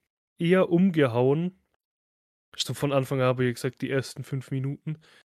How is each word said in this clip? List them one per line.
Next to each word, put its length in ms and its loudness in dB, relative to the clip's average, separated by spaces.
eher 320 4
umgehauen, 880 2
so 160 -6
von 200 -4
Anfang 280 0
an 60 2
habe 180 0
ich 100 0
gesagt, 280 -8
die 80 -6
ersten 340 -4
fünf 260 -8
Minuten, 480 -6